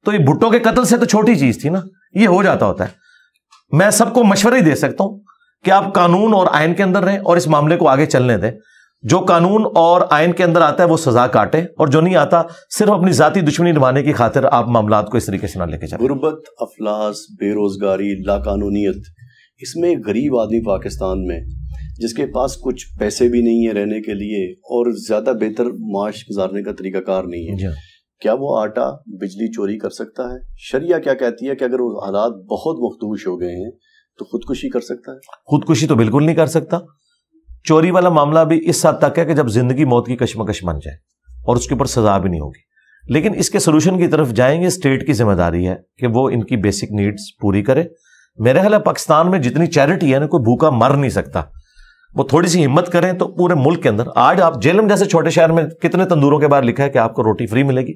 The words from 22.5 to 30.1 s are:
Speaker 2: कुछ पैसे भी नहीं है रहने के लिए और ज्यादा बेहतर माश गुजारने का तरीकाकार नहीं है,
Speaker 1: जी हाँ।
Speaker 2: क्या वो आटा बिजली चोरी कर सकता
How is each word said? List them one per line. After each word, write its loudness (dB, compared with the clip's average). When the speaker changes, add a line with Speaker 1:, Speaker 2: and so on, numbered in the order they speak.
Speaker 2:
कुछ -8
पैसे 0
भी 0
नहीं 2
है -4
रहने -4
के -8
लिए -6
और 0
ज्यादा -2
बेहतर -4
माश -6
गुजारने -6
का -10
तरीकाकार -6
नहीं -10
है, -8
Speaker 1:
जी -6
हाँ। -6
Speaker 2:
क्या -2
वो -4
आटा -4
बिजली -10
चोरी -6
कर -10
सकता -12